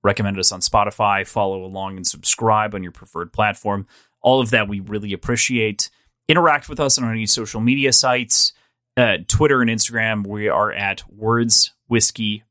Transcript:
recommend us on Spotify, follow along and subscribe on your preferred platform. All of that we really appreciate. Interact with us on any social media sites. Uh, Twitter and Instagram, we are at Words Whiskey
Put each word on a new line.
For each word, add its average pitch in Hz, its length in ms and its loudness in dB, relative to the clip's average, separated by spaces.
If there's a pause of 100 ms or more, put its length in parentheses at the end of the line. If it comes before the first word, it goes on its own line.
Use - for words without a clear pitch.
recommend 101 360 0
us 92 140 2
on 95 80 -10
Spotify, 101 640 0
follow 95 380 -2
along 95 320 -10
and 90 100 -4
subscribe 107 680 0
on 95 80 -6
your 87 100 -12
preferred - 400 -12
platform. 101 540 -2 (360)
All 127 180 4
of 113 100 -2
that 110 180 2
we 101 120 -6
really 101 320 -8
appreciate. 113 760 -2 (400)
Interact 156 400 2
with 151 120 -12
us 139 180 2
on 120 100 -2
any 113 180 -4
social 110 340 -2
media 131 320 2
sites. 123 600 2 (440)
Uh, 110 220 2 (100)
Twitter 143 320 4
and 117 100 2
Instagram, 110 560 -2
we 104 220 -4
are 92 240 0
at 98 300 -4 (100)
Words 113 600 2 (160)
Whiskey 110 640 0